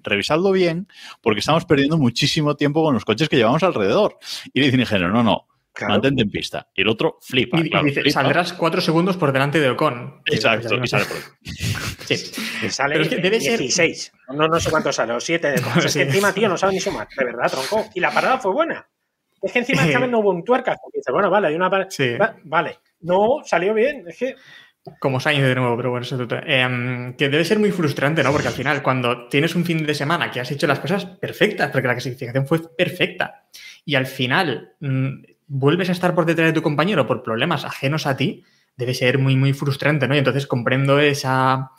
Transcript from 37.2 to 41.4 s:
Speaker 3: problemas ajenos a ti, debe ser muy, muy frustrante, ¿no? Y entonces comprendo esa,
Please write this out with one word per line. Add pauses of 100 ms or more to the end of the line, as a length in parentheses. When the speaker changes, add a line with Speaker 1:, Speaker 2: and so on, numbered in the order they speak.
Speaker 3:
problemas
ajenos
a
ti, (320)
debe
ser
muy,
muy
frustrante,
¿no?
Y
entonces
comprendo
esa,